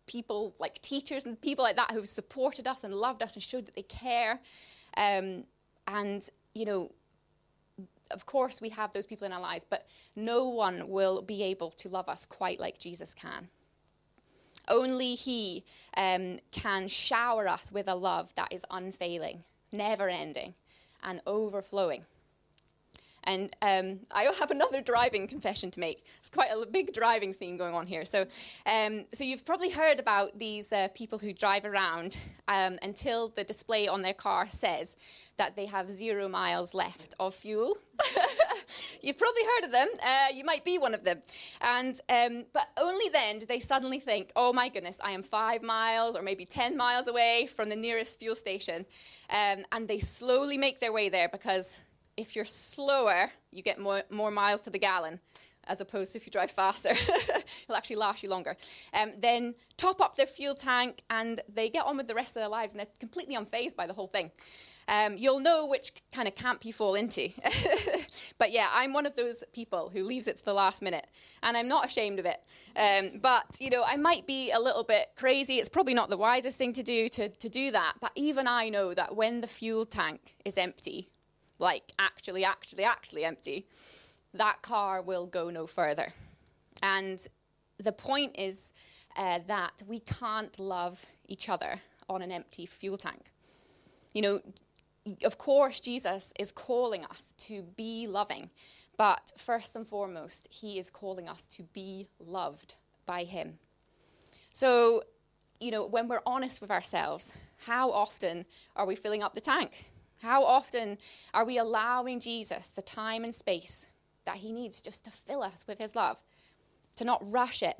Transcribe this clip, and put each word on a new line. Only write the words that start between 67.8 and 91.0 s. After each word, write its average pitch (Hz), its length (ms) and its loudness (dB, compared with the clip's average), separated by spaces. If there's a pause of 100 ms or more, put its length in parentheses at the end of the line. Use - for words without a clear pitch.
But 220 140 4
yeah, 220 200 6
I'm 262 220 4
one 285 140 2
of 277 80 -8
those 240 360 -2
people 185 380 -4
who 190 140 -4
leaves 240 240 -4
it - 100 -2
to - 80 -16
the 208 80 2
last 196 300 4
minute, 170 240 -2 (340)
and 233 160 4
I'm 233 100 2
not 285 200 4
ashamed 208 320 0
of 175 60 -2
it. - 180 -2 (320)
Um, 196 440 4
but, 247 400 4
you 262 120 -4
know, 247 120 6
I 262 140 4
might 330 300 4
be 262 240 0
a 233 80 6
little 233 240 2
bit 214 320 4
crazy. 262 400 4
It's 220 140 2
probably 277 260 4
not 226 140 4
the 196 80 0
wisest 240 400 2
thing 247 160 0
to 247 100 -4
do, 233 260 2
to, 208 200 -2
to 220 200 -10
do 262 220 -2
that, 175 280 2
but - 160 -4
even 277 320 0
I 233 220 2
know 196 240 0
that 180 220 -2
when 226 260 2
the 233 60 -6
fuel 220 380 -2
tank 165 500 -6 (100)
is 202 120 -6
empty, - 520 -2 (500)
like, 170 380 0
actually, 190 480 0
actually, 190 380 -2
actually 160 420 0
empty, 165 400 -6 (680)
that 208 280 2
car 202 400 0
will 180 240 -4
go 175 240 -4
no 165 160 -6
further. 156 440 0 (720)
And 190 420 0 (520)
the 208 140 -2
point 269 460 0
is, 196 340 -6 (440)
uh, 180 320 0
that 196 400 -2
we 226 120 -8
can't 214 600 -6
love 185 440 -4 (240)